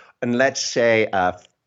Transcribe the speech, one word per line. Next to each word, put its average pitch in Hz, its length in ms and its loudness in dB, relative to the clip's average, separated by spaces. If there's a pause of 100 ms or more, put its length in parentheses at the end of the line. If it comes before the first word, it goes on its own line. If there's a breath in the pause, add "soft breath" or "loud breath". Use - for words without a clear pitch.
(220 loud breath)
and 120 160 -2
let's 131 260 0
say 117 480 2
a 90 280 -2 (280)